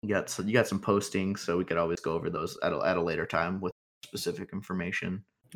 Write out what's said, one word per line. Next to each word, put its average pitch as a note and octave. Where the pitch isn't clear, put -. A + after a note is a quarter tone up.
You G#2+
got G2
some, -
you G#2
got A2+
some G2
postings, G2
so E2+
we F#2
could E2+
always E2+
go D#2+
over E2
those E2
at F2
a, D2
at F2+
a E2+
later E2+
time E2+
with F2+
specific -
information. F#2